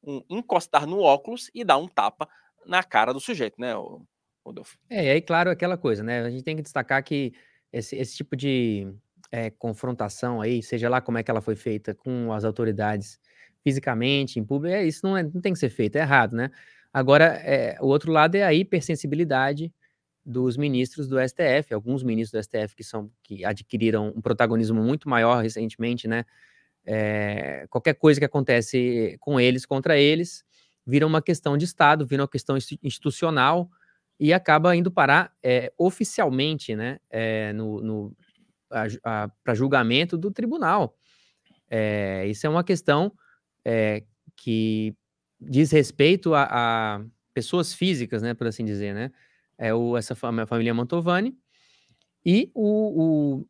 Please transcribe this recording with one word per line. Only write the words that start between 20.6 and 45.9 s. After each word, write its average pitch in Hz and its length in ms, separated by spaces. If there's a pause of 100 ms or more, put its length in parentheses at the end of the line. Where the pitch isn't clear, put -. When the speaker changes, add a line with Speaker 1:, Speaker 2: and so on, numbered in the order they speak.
Speaker 2:
do 131 100
S 131 160
T - 80
F, 143 320
alguns 120 300
ministros 113 280
do 110 80
S 104 100
T - 80
F 107 180
que - 80
são, 107 260 (140)
que 92 200
adquiriram 107 720
um 113 60
protagonismo 113 600
muito 139 280
maior 117 320
recentemente, 113 640
né? 113 180 (600)
É, 104 840
qualquer 139 240
coisa 147 260
que 147 60
acontece 123 960
com 143 180
eles, 127 260
contra 139 320
eles, 156 460 (420)
vira 143 220
uma 156 140
questão 147 360
de 147 60
Estado, 151 420
vira 139 180
uma 139 40
questão 135 300
insti-, 139 260
institucional 156 880 (480)
e 151 140
acaba 175 420
indo 175 160
parar, 156 500
é, 127 360
oficialmente, 156 960
né, 117 240 (100)
é, 110 440
no, 107 280
no, 107 360 (520)
a 110 180
ju-, 107 160
a, 107 260 (140)
pra 120 120
julgamento 135 600
do 180 120
tribunal. 214 640 (760)
É, 104 580
isso 107 180
é 151 40
uma 170 140
questão, 175 480 (540)
é, 110 380 (320)
que 110 580 (480)
diz 143 300
respeito 156 640